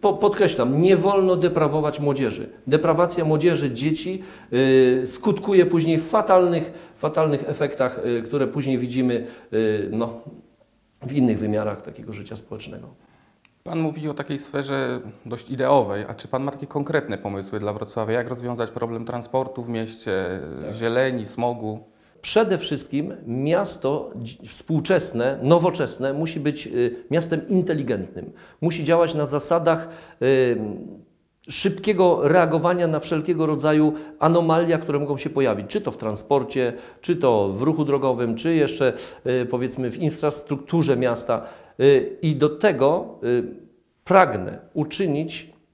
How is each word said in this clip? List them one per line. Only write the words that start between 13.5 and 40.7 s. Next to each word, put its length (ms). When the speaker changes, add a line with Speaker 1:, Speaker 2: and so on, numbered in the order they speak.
Speaker 2:
Pan 140
mówi 300
o 60
takiej 240
sferze 600
dość 240
ideowej, 580
a 60
czy 140
pan 140
ma 100
takie 140
konkretne 520
pomysły 400
dla 140
Wrocławia? 420
Jak 140
rozwiązać 420
problem 340
transportu 580
w 60
mieście, 440
Speaker 1:
Tak. 120
Speaker 2:
zieleni, 520
smogu? 680
Speaker 1:
Przede 340
wszystkim 560
miasto 920
dzi-, 300
współczesne, 960
nowoczesne 680
musi 280
być, 260
y, 440
miastem 380
inteligentnym. 840
Musi 240
działać 300
na 120
zasadach, 640
y, 340
szybkiego 800
reagowania 580
na 140
wszelkiego 460
rodzaju 460
anomalia, 600
które 200
mogą 180
się 140
pojawić, 360
czy 140
to 100
w 60
transporcie, 760
czy 160
to 320
w 140
ruchu 220
drogowym, 520
czy 180
jeszcze, 380
y, 200
powiedzmy, 440
w 80
infrastrukturze 960